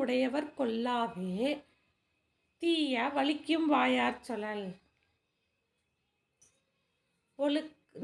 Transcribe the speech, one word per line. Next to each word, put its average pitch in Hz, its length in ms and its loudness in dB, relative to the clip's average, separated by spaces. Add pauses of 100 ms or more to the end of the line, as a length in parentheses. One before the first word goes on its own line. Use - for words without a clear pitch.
உடையவர் 262 580 0
கொல்லாவே 233 800 -2 (1300)
தீய 285 540 2
வலிக்கும் 302 560 2
வாயாற் 254 560 2
சொல்லல். 208 380 -6 (2750)
ஒழுக்-, 294 360 0 (300)